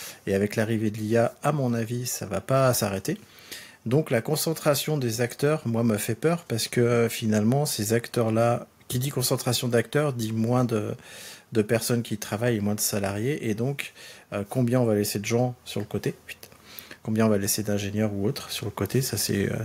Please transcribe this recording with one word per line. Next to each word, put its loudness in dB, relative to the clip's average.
et 0
avec 2
l'arrivée 0
de -8
l'I 0
A, 2
à 2
mon 0
avis, -4
ça -6
va -4
pas 4
s'arrêter. -2
Donc 2
la 2
concentration 0
des 0
acteurs, 0
moi, 2
me 4
fait -2
peur, 0
parce -2
que, 2
euh, 4
finalement, 2
ces -2
acteurs-là, 2
qui -4
dit -2
concentration 0
d'acteurs, 2
dit -2
moins 2
de, 0
de 2
personnes 2
qui -6
travaillent -2
et 0
moins 0
de -4
salariés, -2
et 2
donc, -4
euh, -2
combien 2
on 4
va 4
laisser 0
de -6
gens 0
sur -6
le -4
côté ? -4
Putain. -18
Combien 2
on 6
va 4
laisser 0
d'ingénieurs -2
ou 0
autres -6
sur -6
le -6
côté ? 0
Ça, -4
c'est, 0
euh, -2